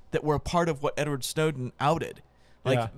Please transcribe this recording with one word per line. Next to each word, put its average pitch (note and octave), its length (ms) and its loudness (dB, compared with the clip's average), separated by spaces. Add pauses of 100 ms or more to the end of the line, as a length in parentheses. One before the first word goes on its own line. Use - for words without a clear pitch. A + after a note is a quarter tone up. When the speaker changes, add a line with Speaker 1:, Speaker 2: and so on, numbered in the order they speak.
(100)
Speaker 1:
that - 140 0
were D3+ 100 2
a C#3 60 0
part E3+ 280 2
of C#3+ 140 -2
what D3 160 0
Edward C#3+ 240 -2
Snowden D3 560 -2
outed. - 420 0 (440)
Like, B2+ 160 4
Speaker 2:
Yeah. A2 180 -2